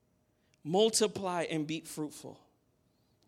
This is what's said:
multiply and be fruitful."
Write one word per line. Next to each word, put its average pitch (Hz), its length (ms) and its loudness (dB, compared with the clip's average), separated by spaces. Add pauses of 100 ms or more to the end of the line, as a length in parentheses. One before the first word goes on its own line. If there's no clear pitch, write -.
(640)
multiply 185 840 2
and 156 180 -2
be 160 140 -4
fruitful." - 580 -10 (880)